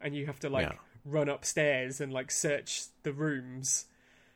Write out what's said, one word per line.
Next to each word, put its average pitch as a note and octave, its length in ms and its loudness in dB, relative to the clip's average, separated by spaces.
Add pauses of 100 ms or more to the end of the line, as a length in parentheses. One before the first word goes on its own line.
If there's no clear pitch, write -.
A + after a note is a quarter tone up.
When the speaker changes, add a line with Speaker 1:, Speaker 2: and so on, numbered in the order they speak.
Speaker 1:
and D3 140 -4
you C#3+ 100 -2
have C#3+ 140 -6
to, D3+ 100 -2
like, A2 200 2
Speaker 2:
Yeah. - 80 -6 (280)
Speaker 1:
run D3 240 2
upstairs C3+ 720 2
and, C3+ 100 -4
like, C3 200 -2
search - 540 0 (180)
the D3 100 -2
rooms C3 720 0 (500)